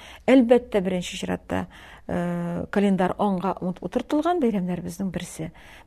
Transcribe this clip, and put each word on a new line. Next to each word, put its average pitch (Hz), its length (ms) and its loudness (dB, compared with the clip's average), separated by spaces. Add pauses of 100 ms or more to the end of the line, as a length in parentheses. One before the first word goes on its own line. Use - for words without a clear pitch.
(260)
Әлбәттә, 240 580 6
беренче 185 340 -4
чиратта, 180 480 -4 (400)
э, 175 640 -4
календарь 196 480 2
аңга 190 420 0
ут-, 175 220 -4
утыртылган 302 600 0
бәйрәмнәребезнең 180 680 -2
берсе. 170 400 -8 (360)